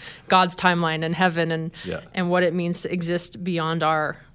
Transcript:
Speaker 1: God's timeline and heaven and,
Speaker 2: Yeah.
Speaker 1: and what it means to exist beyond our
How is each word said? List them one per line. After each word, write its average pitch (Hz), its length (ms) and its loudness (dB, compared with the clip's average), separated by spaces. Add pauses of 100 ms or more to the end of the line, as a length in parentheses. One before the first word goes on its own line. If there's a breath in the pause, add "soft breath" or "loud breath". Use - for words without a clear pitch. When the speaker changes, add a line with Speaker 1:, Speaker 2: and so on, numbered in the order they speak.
(280 loud breath)
Speaker 1:
God's 185 280 4
timeline 170 480 2
and 165 120 -2
heaven 170 360 2
and, 160 200 -4 (140 loud breath)
Speaker 2:
Yeah. 160 160 -6 (120)
Speaker 1:
and 175 160 -2
what 180 140 2
it 170 100 2
means 175 280 -2
to - 120 -6
exist 175 500 -4
beyond 165 400 -2
our 156 340 0 (180)